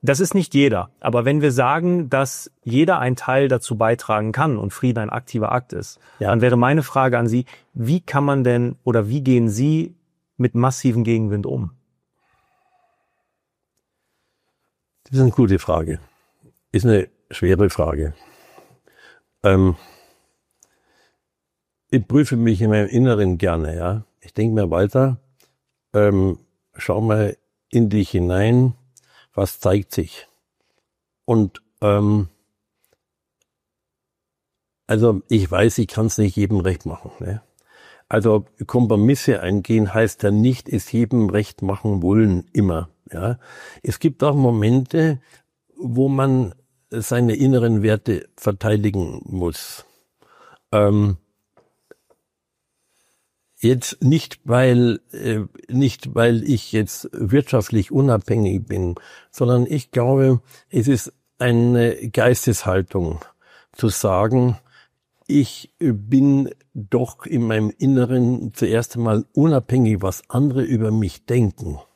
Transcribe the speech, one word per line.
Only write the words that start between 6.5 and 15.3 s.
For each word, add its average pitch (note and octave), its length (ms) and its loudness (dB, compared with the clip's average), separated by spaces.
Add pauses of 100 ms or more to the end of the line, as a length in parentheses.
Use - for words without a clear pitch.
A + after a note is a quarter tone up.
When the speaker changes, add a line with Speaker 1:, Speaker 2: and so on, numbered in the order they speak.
Speaker 1:
meine C3+ 260 2
Frage C3 360 0
an A#2 100 0
Sie, A#2+ 160 0 (300)
wie B2+ 260 -2
kann C#3 240 -4
man C#3 180 0
denn A#2+ 420 0
oder A2+ 240 0
wie C#3 140 -4
gehen B2 260 2
Sie D3+ 460 -2 (440)
mit B2 160 0
massivem A#2+ 500 0
Gegenwind G#2+ 420 -2
um? A#2+ 260 -6 (3250)
Speaker 2:
Das B2+ 100 -12
ist C3 80 2
eine B2+ 80 4